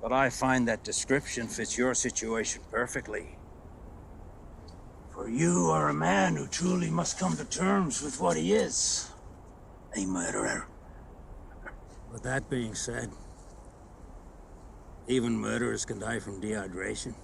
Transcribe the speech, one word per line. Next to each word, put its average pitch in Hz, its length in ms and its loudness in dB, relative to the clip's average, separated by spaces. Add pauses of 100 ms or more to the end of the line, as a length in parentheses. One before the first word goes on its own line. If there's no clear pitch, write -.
But 135 100 0
I 131 180 8
find 131 380 4
that 110 160 2
description 123 640 0
fits - 300 -4
your 123 160 4
situation 113 760 0
perfectly. 110 680 -2 (1700)
For 117 180 -6
you 165 400 6
are 156 200 6
a 147 40 4
man 175 420 6
who 143 120 -2
truly 180 420 2
must 165 300 0
come 180 180 2
to 151 80 -4
terms 185 560 2
with 143 180 -4
what 175 160 4
he 160 180 4
is. - 580 2 (840)
A 101 100 2
murderer. 92 640 0 (1400)
With 117 120 -10
that 127 260 -2
being 117 260 -2
said, 117 360 -4 (2000)
even 120 300 4
murderers 110 480 0
can 107 140 -6
die 110 200 -2
from 98 220 -8
dehydration. 101 720 -4 (100)